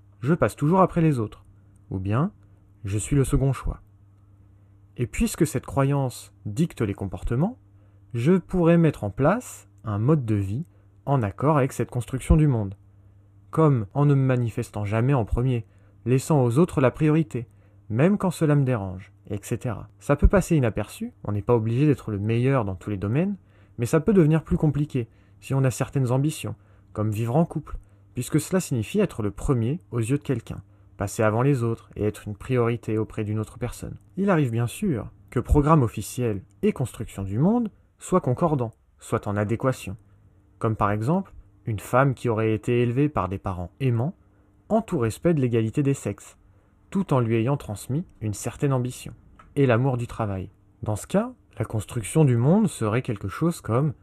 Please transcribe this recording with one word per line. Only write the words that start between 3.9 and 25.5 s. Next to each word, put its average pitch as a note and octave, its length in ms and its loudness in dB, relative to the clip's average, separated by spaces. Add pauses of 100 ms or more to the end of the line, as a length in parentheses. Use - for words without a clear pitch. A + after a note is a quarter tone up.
Et B2 80 -4
puisque - 400 0
cette - 180 -4
croyance C#3 720 -2 (100)
dicte A#2 380 -4
les G2 100 0
comportements, A#2+ 640 -4 (560)
je B2 220 2
pourrais E3+ 420 2
mettre D#3+ 280 2
en G#2 60 -4
place D#3+ 560 -2 (180)
un G#2 140 -2
mode C3 280 2
de G#2+ 80 0
vie G#2 320 -4 (400)
en C#3 160 0
accord B2+ 340 0
avec C3+ 160 2
cette - 180 -4
construction C3 460 0
du D3+ 100 4
monde, G#2+ 280 0 (760)
comme C#3 440 4
en C#3+ 100 2
ne C#3+ 100 6
me C3+ 80 4
manifestant A#2+ 600 -2
jamais A2+ 300 2
en A#2 100 2
premier, A#2+ 400 0 (400)
laissant C3 400 2
aux A#2+ 140 2
autres E3+ 240 2
la B2 80 6
priorité, D3+ 580 0 (400)
même D#3+ 300 2
quand F#3 120 -2
cela D3 240 2
me C#3+ 100 4
dérange, G2 500 -6 (160)
et G#2 100 -4
cetera. G#2+ 480 -8 (100)
Ça - 160 0
peut - 140 6
passer F3+ 280 2
inaperçu, B2+ 580 -2 (100)
on G#2 80 -6
n'est G#2 80 -4
pas B2 160 2
obligé A#2 300 0
d'être B2+ 240 0
le G2+ 80 -4
meilleur A#2 480 0
dans F#2+ 80 -4
tous G2 160 -10
les G2+ 80 -4
domaines, D3+ 400 -2 (400)
mais A#2+ 80 -2
ça D#3+ 120 2
peut F3+ 140 2
devenir D#3+ 320 6
plus F3 140 0
compliqué C#3 500 0 (320)
si - 140 -6